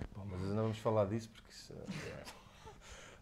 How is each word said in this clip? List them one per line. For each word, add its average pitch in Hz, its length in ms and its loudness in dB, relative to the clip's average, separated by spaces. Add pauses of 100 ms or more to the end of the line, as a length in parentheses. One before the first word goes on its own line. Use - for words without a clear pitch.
(160)
Bom, 98 140 -6
mas 92 120 0
não 101 220 4
vamos 110 140 4
falar 110 280 6
disso 110 240 2
porque - 220 -16
isso, - 220 -12
é. - 520 -6
<laughs> - 200 -12 (760)